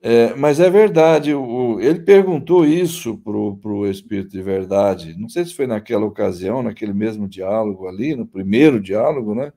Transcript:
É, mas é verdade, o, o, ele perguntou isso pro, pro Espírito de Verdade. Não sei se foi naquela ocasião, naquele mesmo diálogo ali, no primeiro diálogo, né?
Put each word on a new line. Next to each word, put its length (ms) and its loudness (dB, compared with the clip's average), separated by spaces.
É, 340 2
mas 240 2
é 100 6
verdade, 640 4
o, 100 -2
o, 380 -2
ele 180 2
perguntou 640 4
isso 520 -2
pro, 400 -6
pro 320 -4
Espírito 400 -8
de 120 -12
Verdade. 760 -2
Não 120 -10
sei 160 -4
se 100 -18
foi 120 -2
naquela 380 -4
ocasião, 560 -4
naquele 320 -8
mesmo 340 -4
diálogo 600 -6
ali, 280 -6
no 120 -10
primeiro 520 2
diálogo, 540 -4
né? 240 -8